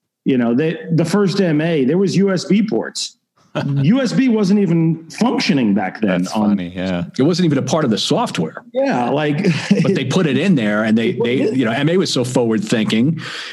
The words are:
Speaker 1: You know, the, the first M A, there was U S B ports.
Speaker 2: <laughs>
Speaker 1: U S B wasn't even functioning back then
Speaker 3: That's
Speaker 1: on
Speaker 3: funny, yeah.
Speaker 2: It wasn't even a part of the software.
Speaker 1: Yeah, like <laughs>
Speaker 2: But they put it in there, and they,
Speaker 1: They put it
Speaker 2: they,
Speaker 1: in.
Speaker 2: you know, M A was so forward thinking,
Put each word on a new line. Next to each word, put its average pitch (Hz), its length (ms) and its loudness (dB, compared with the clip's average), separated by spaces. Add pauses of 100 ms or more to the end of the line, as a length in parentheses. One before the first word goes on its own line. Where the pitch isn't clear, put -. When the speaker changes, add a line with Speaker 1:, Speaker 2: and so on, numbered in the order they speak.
(240)
Speaker 1:
You 135 140 0
know, 120 160 2
the, 151 240 0 (140)
the 160 140 2
first 190 360 0
M 156 200 2
A, 160 220 0
there 139 140 2
was 190 180 0
U 196 160 2
S 180 140 -2
B 196 160 2
ports. - 560 -4 (380)
Speaker 2:
<laughs> 147 100 -4 (180)
Speaker 1:
U 226 180 4
S 247 100 -2
B 262 160 2
wasn't 214 320 2
even 165 520 0
functioning 180 600 0
back 92 280 -2
then 92 220 2
Speaker 3:
That's 92 100 -6
Speaker 1:
on 107 240 2
Speaker 3:
funny, 87 180 -8
yeah. 90 300 -2 (120)
Speaker 2:
It 127 60 2
wasn't 175 220 2
even 143 120 2
a 127 40 0
part 156 240 0
of 120 40 0
the 104 80 2
software. - 760 -4
Speaker 1:
Yeah, 220 380 -2
like 151 320 0
<laughs> 196 380 0
Speaker 2:
But 196 140 2
they 135 80 -2
put 156 240 0
it 131 100 0
in 175 180 2
there, 107 280 0
and 110 140 2
they, 117 160 0
Speaker 1:
They - 40 -6
put - 120 -2
it 135 80 0
Speaker 2:
they, 277 100 0
Speaker 1:
in. - 120 -2
Speaker 2:
you - 40 0
know, 110 80 0
M 143 160 -2
A 170 80 0
was 185 160 0
so 127 140 0
forward 120 360 0
thinking, 110 600 0 (320)